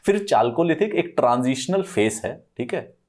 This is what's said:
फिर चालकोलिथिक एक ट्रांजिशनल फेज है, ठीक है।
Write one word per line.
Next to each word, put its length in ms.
फिर 200
चालकोलिथिक 680
एक 220
ट्रांजिशनल 680
फेज 420
है, 100
ठीक 180
है। 240